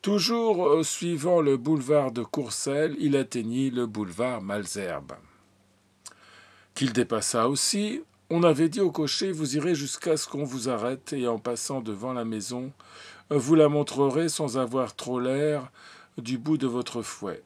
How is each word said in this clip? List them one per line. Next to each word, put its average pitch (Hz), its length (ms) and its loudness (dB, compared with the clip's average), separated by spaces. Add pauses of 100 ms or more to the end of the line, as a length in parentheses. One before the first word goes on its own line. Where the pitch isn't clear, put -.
Toujours, 208 640 2
euh, 156 160 6
suivant 170 580 0
le 139 160 4
boulevard 139 540 2
de 117 120 -4
Courcelles, 139 760 -2
il 139 160 2
atteignit 131 540 0
le 123 160 -2
boulevard 107 560 -4
Malesherbes, 95 720 -6 (1600)
qu'il 131 180 0
dépassa 113 580 2
aussi. 208 520 0 (300)
On 170 100 2
avait 165 280 6
dit 202 120 -2
au 180 100 2
cocher, « 165 400 -2
Vous 151 260 -2
irez 160 180 0
jusqu'à 147 420 -2
ce - 100 -6
qu'on 143 160 -6
vous 127 260 -4
arrête, 127 440 -4
et 127 140 0
en 117 100 0
passant 123 440 -4
devant 110 320 -6
la 120 120 -4
maison, 120 460 -6 (580)
vous 143 260 4
la 151 140 10
montrerez 143 600 2
sans 135 300 -2
avoir 127 360 -2
trop 123 240 -4
l'air 135 520 0 (480)
du 123 180 -4
bout 151 200 0
de 135 100 0
votre 120 340 -4
fouet. » 95 440 -8